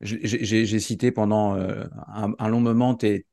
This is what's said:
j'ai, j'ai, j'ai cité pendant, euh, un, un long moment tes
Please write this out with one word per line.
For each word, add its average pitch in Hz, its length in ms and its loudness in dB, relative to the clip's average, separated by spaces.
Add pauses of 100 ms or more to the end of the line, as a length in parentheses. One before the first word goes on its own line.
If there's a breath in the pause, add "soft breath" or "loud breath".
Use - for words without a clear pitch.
j'ai, 104 200 -8
j'ai, 110 440 0
j'ai 107 140 0
cité 117 320 0
pendant, 107 440 2
euh, 95 300 -4 (280)
un, 107 240 -4
un 113 120 -2
long 117 100 2
moment 120 340 4
tes 104 400 0